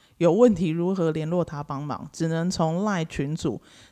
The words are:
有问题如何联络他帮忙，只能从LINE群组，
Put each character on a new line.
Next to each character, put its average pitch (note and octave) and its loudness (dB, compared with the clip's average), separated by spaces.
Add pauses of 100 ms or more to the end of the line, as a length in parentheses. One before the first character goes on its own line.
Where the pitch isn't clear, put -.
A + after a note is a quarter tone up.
(180)
有 E3 4
问 A3 8
题 E3+ 0
如 E3+ 0
何 E3+ 0
联 D#3 -4
络 E3+ 0
他 D3 -6
帮 C#3+ -8
忙， D3 -8
只 E3 -2
能 E3 0
从 E3+ -2
LINE F#3+ -2
群 D3 -4
组， C3 -4 (320)